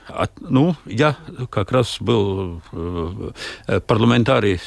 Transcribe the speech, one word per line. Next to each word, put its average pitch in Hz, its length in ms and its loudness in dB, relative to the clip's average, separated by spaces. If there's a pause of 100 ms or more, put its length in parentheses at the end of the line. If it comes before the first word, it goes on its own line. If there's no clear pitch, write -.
От-, - 320 -4
ну, 151 360 2 (100)
я 143 320 0 (320)
как 101 220 -2
раз 127 280 2
был, 95 640 0 (100)
э, 85 600 -6 (340)
э, 98 140 0
парламентарий, 117 880 2